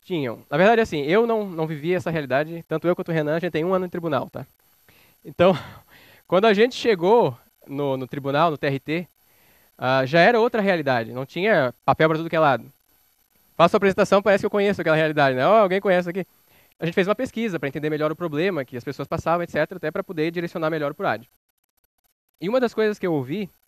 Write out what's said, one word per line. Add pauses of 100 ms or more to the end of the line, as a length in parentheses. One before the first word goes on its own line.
tinham.
Na
verdade,
assim,
eu
não,
não
vivi
essa
realidade,
tanto
eu
quanto
o
Renan,
a
gente
tem
um
ano
em
tribunal,
tá? (800)
Então, (380)
<laughs>
quando
a
gente
chegou (280)
no,
no
tribunal,
no
T
R
T, (760)
ah,
já
era
outra
realidade,
não
tinha (120)
papel
pra
tudo
que
é
lado. (840)
Faço
a
apresentação,
parece
que
eu
conheço
aquela
realidade,
né?
"Ó,
alguém
conhece
aqui?" (500)
A
gente
fez
uma
pesquisa
pra
entender
melhor
o
problema
que
as
pessoas
passavam,
et
cetera,
até
pra
poder
direcionar
melhor
pro
ad. (1120)
E
uma
das
coisas
que
eu
ouvi (180)